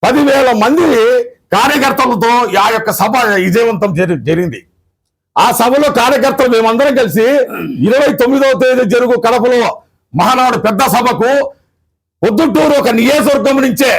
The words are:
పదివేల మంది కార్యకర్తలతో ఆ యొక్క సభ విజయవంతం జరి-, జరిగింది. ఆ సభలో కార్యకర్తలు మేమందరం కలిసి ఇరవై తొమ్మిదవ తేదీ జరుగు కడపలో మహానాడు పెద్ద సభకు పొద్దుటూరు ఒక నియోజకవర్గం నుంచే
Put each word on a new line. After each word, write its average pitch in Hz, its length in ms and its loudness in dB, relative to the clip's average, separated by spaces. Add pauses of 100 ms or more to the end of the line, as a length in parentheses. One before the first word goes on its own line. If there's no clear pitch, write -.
పదివేల 269 440 2 (140)
మంది 311 260 2 (640)
కార్యకర్తలతో 254 760 0 (320)
ఆ - 100 0
యొక్క 220 240 -4
సభ 214 160 -2 (300)
విజయవంతం 208 540 0
జరి-, 175 200 -2 (100)
జరిగింది. 160 320 -2 (760)
ఆ 196 100 2 (140)
సభలో 269 280 2 (120)
కార్యకర్తలు 262 540 0
మేమందరం 233 460 0
కలిసి 220 260 0 (600)
ఇరవై 262 240 2 (100)
తొమ్మిదవ 269 320 2 (100)
తేదీ 254 220 2 (100)
జరుగు 240 220 0 (100)
కడపలో 240 360 0 (580)
మహానాడు 254 460 2
పెద్ద 214 160 0 (140)
సభకు 240 360 0 (920)
పొద్దుటూరు 294 600 0
ఒక 233 180 0
నియోజకవర్గం 269 680 0
నుంచే 247 320 0